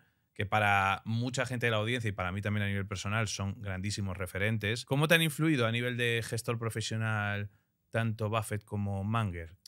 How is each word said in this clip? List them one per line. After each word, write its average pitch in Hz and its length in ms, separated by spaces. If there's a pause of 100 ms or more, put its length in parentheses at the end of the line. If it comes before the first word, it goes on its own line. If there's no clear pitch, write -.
(340)
que 104 100
para 98 640
mucha 120 400
gente 123 200
de 117 40
la 110 80
audiencia 113 300
y 98 40
para 92 180
mí 98 120
también 104 220
a 101 40
nivel 98 180
personal 104 400
son 98 360
grandísimos 98 560
referentes. 104 680
¿Cómo 147 240
te 170 60
han 165 80
influido 151 440
a 110 60
nivel 120 240
de 117 260
gestor 117 360
profesional 110 920 (400)
tanto 113 400
Buffett 107 360
como 101 380
Munger? 92 540 (120)